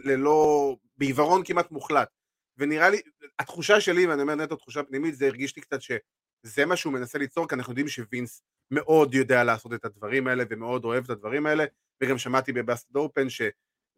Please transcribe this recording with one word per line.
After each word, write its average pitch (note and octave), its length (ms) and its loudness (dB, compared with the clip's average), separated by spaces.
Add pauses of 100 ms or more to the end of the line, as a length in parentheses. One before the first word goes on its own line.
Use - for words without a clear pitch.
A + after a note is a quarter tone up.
ללא, C#3+ 720 4 (220)
בעיוורון D3+ 480 2
כמעט F3 260 -2
מוחלט. C#3+ 380 -2 (480)
ונראה D3+ 320 2
לי, G3+ 120 0 (380)
התחושה G3+ 420 2
שלי, F3+ 260 4
ואני D3 140 0
אומר D3 140 0
נטו D#3 200 -4
תחושה C#3+ 280 -8
פנימית, C#3 320 -4
זה C3+ 120 2
הרגיש C3 280 -4
לי D3 60 -20
קצת C#3 200 -6
שזה - 840 -6
מה F3+ 100 2
שהוא D#3 180 -4
מנסה B2+ 240 -6
ליצור, D3+ 300 -4
כי D3 80 -4
אנחנו B2 160 -6
יודעים C#3 160 -4
שווינס B2 540 -10 (300)
מאוד D3+ 420 4
יודע B2+ 300 4
לעשות A#2 300 -2
את A#2 120 -8
הדברים A#2 420 -4
האלה, B2+ 220 0
ומאוד A#2 360 -6
אוהב A#2+ 180 -2
את B2 60 -10
הדברים A#2 360 -4
האלה, D3+ 200 2 (380)
וגם B2+ 140 0
שמעתי C3 360 0
בבאסטד A#2+ 420 -4
אופן C#3 340 -2
ש-, A#2+ 120 -8 (560)